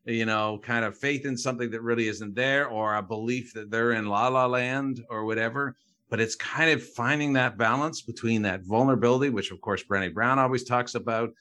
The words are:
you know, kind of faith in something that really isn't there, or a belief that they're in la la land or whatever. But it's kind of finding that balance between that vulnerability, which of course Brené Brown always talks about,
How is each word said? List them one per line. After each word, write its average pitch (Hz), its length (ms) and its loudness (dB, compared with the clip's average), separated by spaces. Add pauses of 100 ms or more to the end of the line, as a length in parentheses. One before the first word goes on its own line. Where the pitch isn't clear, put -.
you 113 220 0
know, 107 360 0
kind 117 220 0
of 101 140 -4
faith 139 260 -2
in 131 120 -2
something 120 340 -2
that 113 120 -6
really 117 260 0
isn't 104 260 -6
there, 135 340 0
or 107 280 0
a 104 60 -2
belief 113 520 -4
that 107 160 -10
they're 117 220 2
in 107 140 0
la 104 220 2
la 127 180 4
land 127 640 0
or 110 160 -6
whatever. 113 520 -2 (340)
But 110 100 0
it's 110 160 0
kind 160 340 0
of 147 120 2
finding 147 500 -2
that 123 240 2
balance 131 460 0
between 113 400 0
that 95 220 -2
vulnerability, 123 640 4
which 101 220 -2
of 87 80 -14
course 98 240 -2
Brené 95 280 0
Brown 120 260 2
always 127 260 2
talks 123 300 0
about, 113 360 -2 (100)